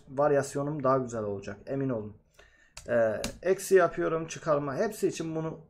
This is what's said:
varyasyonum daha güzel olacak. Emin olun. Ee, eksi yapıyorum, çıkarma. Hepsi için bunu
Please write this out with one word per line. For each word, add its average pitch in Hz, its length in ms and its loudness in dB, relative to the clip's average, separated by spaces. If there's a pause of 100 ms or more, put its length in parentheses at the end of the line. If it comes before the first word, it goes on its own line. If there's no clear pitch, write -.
varyasyonum 143 760 0
daha 131 160 4
güzel 117 240 -4
olacak. 101 440 -6
Emin 135 220 -2
olun. 104 280 -6 (720)
Ee, 113 340 2 (200)
eksi 190 320 2
yapıyorum, 165 520 2
çıkarma. 147 500 -2
Hepsi 208 320 0
için 160 280 -4
bunu 160 340 -6